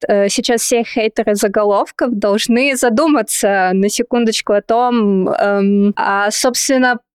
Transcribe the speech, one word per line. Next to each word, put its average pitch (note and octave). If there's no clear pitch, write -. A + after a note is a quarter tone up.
Э, G3+
сейчас A#3
все -
хейтеры A3
заголовков G#3
должны A3+
задуматься A3
на G3
секундочку A#3
о G3+
том, A3+
эм, G3+
а, G3+
собственно, B3+